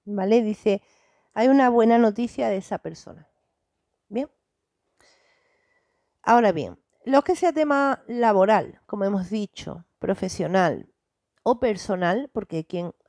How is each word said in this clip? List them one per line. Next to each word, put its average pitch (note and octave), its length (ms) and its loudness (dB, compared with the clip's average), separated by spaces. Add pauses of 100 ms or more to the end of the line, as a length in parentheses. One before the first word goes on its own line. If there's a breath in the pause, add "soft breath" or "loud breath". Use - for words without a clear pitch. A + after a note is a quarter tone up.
¿vale? G3+ 380 0
Dice, G3 400 -2 (540)
hay A3 120 2
una C4+ 220 6
buena A#3 300 4
noticia A#3 500 -2
de G3 80 -2
esa F#3+ 220 -8
persona. E3 500 -18 (800)
Bien. B3 240 -8 (1900)
Ahora A3+ 280 4
bien, A#2 280 -8 (260)
lo C#4 160 2
que F#4 140 -2
sea E4+ 180 0
tema C#4 540 0
laboral, G#3+ 800 2
como G3+ 180 -6
hemos G3 240 -4
dicho, G3 560 -10 (140)
profesional F3+ 920 -2 (520)
o A#3+ 160 0
personal, G3 760 -2
porque G3 240 -8
hay D#3+ 60 -6
quien F3 320 -10 (140)